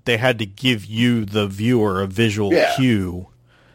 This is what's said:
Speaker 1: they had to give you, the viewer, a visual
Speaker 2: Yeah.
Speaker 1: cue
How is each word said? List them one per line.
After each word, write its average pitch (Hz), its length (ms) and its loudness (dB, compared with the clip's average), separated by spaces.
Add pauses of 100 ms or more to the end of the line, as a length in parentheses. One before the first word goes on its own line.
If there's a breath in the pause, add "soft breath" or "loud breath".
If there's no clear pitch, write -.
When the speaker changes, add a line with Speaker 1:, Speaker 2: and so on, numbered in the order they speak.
Speaker 1:
they 120 140 2
had 123 220 0
to 110 60 -4
give 104 400 -2
you, 117 380 0
the 104 240 -2
viewer, 104 540 0
a 98 60 -2
visual 104 460 0
Speaker 2:
Yeah. - 220 2
Speaker 1:
cue 98 520 -2 (480 soft breath)